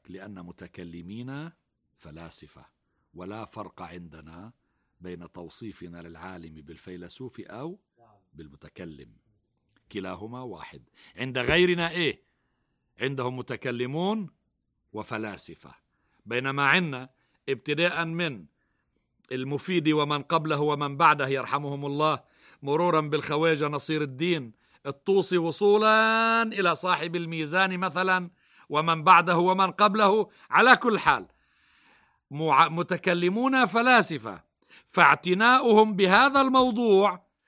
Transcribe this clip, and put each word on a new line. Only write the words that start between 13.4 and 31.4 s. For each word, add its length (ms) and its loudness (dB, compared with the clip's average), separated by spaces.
وفلاسفة، 840 -12
بينما 420 -2
عنا 420 0
ابتداء 560 -2
من 400 -6
المفيد 580 -2
ومن 320 0
قبله 380 -4
ومن 380 -4
بعده 300 4
يرحمهم 580 -6
الله، 380 -2
مرورا 400 0
بالخواجة 640 -2
نصير 340 -4
الدين 520 -4
الطوسي، 520 0
وصولا 1040 2
إلى 340 0
صاحب 400 -4
الميزان 600 -2
مثلًا، 520 -2
ومن 340 0
بعده 340 6
ومن 340 2
قبله. 580 2
على 260 8
كل 240 0
حال، 280 0